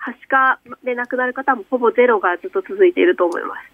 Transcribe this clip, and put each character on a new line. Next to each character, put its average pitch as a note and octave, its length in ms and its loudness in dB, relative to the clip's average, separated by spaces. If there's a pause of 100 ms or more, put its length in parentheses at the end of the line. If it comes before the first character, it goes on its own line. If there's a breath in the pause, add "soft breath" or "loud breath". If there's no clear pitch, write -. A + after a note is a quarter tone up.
は B3 100 -10
し - 140 -20
か C4 320 0 (240)
で B3 120 -4
亡 A#3+ 140 -6
く C4 60 -6
な B3+ 120 -2
る B3 80 -6
方 C4+ 200 -2
も G#3+ 140 -8
ほ C4 80 0
ぼ A#3 140 2
ゼ B3 160 4
ロ A3+ 120 2
が F3+ 200 0
ず - 80 -12
っ - 20 -18
と F#3+ 180 -4
続 G3 200 4
い F3+ 40 2
て F#3 100 0
い F3+ 40 4
る F3+ 100 4
と F3+ 80 -2
思 F3 140 0
い - 60 -6
ま - 100 -10
す。 - 80 -16 (120)